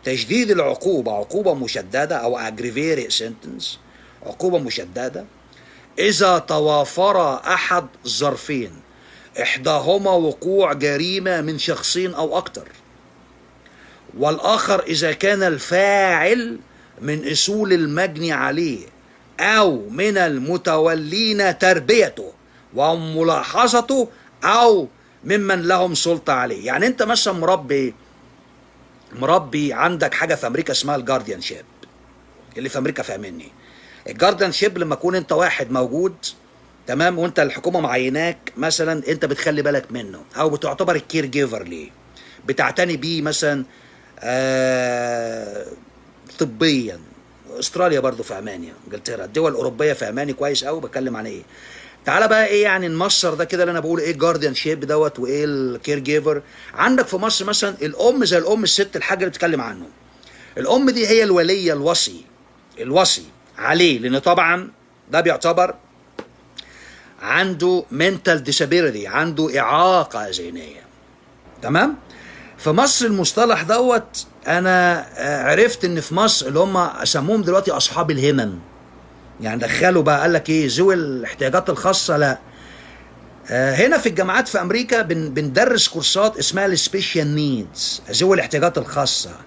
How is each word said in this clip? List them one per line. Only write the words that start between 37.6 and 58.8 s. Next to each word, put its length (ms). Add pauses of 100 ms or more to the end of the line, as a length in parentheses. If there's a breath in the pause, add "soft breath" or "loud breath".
معيناك 800
مثلا، 500
أنت 180
بتخلي 360
بالك 300
منه 320 (140)
أو 120
بتعتبر 460
الكير 300
جيفر 380
ليه، 260 (560 loud breath)
بتعتني 520
بيه 240
مثلا، 440 (540 loud breath)
آه، 1500 (720)
طبيا. 600 (600)
استراليا 400
برضو 240
في 140
امانيا، 360 (120)
انجلترا، 400
الدول 260
الاوروبيه 420
في 160
اماني 240
كويس 300
قوي. 180
بتكلم 360
عن 80
ايه؟ 180 (640 loud breath)
تعالى 220
بقى 180
ايه 180
يعني 240
نمصر 460
ده 120
كده 180
اللي 80
انا 80
بقول 200
ايه 120
الجارديان 420
شيب 260
دوت 400
وايه 260
الكير 540
جيفر. 420 (320 loud breath)
عندك 340
في 100
مصر 280
مثلا 360
الام 440
زي 120
الام 260
الست، 320